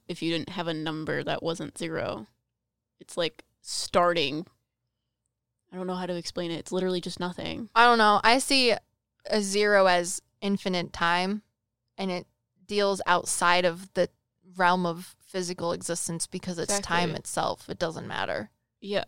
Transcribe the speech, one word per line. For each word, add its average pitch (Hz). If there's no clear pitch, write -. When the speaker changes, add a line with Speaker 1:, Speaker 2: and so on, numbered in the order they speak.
Speaker 1:
if 175
you 165
didn't 165
have 180
a 165
number 156
that 156
wasn't 165
zero. 170
It's -
like 165
starting. 170
I 180
don't 185
know 185
how 180
to 180
explain 175
it. 165
It's -
literally 180
just -
nothing. 175
Speaker 2:
I 233
don't 240
know. 214
I 233
see 262
a 214
zero 202
as 180
infinite 196
time, 180
and 190
it 180
deals 202
outside 180
of 180
the 180
realm 180
of 170
physical 180
existence 170
because 180
it's 165
Speaker 1:
Exactly. 202
Speaker 2:
time 170
itself. -
It -
doesn't 165
matter. -
Speaker 1:
Yeah. 196